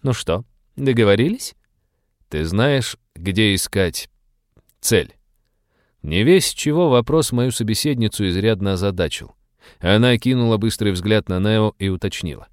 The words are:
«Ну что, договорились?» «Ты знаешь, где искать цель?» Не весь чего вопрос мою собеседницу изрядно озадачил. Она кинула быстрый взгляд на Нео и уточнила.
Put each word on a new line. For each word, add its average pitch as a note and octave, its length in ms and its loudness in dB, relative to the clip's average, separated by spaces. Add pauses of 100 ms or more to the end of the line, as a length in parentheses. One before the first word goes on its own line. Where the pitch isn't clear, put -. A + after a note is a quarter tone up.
«Ну C3+ 100 0
что, G2 320 -4 (320)
договорились?» B2 760 2 (720)
«Ты D#2 160 -4
знаешь, A#2 520 0 (180)
где G2 400 0
искать - 560 -4 (680)
цель?» - 340 0 (880)
Не E2 200 0
весь E3+ 300 4
чего D#3 380 0
вопрос C3 420 2
мою B2 180 0
собеседницу A2+ 760 -2
изрядно G2 460 0
озадачил. F2+ 600 -4 (460)
Она A2+ 380 4
кинула A#2 400 0
быстрый G#2+ 340 -2
взгляд G2+ 380 0
на F#2 100 -2
Нео G#2+ 380 0
и G2 100 -4
уточнила. F#2 640 -6